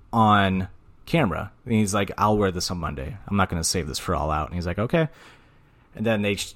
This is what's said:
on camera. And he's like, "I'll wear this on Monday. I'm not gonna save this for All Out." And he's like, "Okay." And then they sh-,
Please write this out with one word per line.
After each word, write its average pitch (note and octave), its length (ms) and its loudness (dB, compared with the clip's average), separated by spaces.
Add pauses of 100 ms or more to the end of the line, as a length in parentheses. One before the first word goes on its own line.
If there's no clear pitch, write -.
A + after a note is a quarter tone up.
(120)
on G2+ 560 4 (380)
camera. F2+ 460 0 (120)
And B2 120 -2
he's G#2+ 180 2
like, G2+ 240 0
"I'll G#2+ 200 4
wear G2+ 140 4
this F2 200 -4
on F2+ 80 -6
Monday. D2 360 -8 (120)
I'm G2+ 100 0
not F#2+ 120 2
gonna E2 140 -2
save D#2+ 240 -2
this D2 120 -6
for F2+ 160 -2
All D2+ 160 -2
Out." D2+ 160 -2
And - 80 -10
he's F3 100 -4
like, F2 140 -4
"Okay." D#3+ 280 0 (880)
And A2 100 -6
then A2 180 2
they G2+ 120 2
sh-, - 200 -10